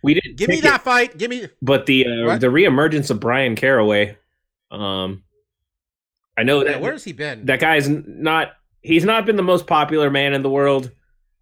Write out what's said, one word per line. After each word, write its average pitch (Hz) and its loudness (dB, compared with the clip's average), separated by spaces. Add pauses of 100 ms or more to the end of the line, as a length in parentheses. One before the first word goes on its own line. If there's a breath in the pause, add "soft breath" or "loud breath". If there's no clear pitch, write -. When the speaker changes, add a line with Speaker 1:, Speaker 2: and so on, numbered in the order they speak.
Speaker 1:
We 143 2
didn't 175 -4
Speaker 2:
Give 190 -2
me - 0
Speaker 1:
pick 311 -2
Speaker 2:
that 285 2
Speaker 1:
it, - -14
Speaker 2:
fight. 240 0
Give 220 -6
me 240 -10 (140)
Speaker 1:
but 135 0
the, 131 2
uh, 117 -4
Speaker 2:
What? 117 0
Speaker 1:
the 127 2
reemergence 151 2
of 107 -4
Brian 120 0
Caraway. 107 2 (540)
Um, 98 -8 (1120)
I 113 -2
know 139 2
Speaker 2:
Yeah, 147 0
Speaker 1:
that 139 -6
Speaker 2:
where 233 -4
has 302 -14
he 180 -12
been? 135 -10
Speaker 1:
that 131 0
guy's 151 0
n-, 151 -2
not, 156 -2 (280)
he's 165 2
not 214 0
been 220 2
the 196 0
most 180 0
popular 151 2
man 139 0
in 135 -2
the 135 -2
world. 139 0 (520)